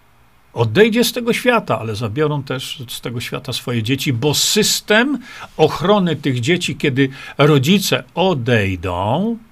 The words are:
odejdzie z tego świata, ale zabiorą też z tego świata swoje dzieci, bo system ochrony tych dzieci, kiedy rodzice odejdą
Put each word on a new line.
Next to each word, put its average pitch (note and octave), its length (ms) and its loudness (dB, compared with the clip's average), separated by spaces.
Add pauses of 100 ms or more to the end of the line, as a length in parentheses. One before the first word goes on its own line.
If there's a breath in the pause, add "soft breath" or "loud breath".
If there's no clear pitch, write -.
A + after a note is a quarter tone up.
(540)
odejdzie G3+ 500 4
z A#3+ 80 0
tego A#3+ 220 -2
świata, A3 460 0
ale A2 160 -6
zabiorą C3+ 480 -2
też B2+ 440 -10
z - 140 -12
tego A#2 200 -8
świata C3+ 320 -8
swoje A#2+ 300 -4
dzieci, C3+ 300 -2
bo B2+ 200 0
system G#3+ 840 2 (380 loud breath)
ochrony E3+ 580 2
tych C3 240 -2
dzieci, D3+ 360 0
kiedy C3+ 340 0 (280 loud breath)
rodzice D3 640 4 (120)
odejdą A2+ 1200 0 (140)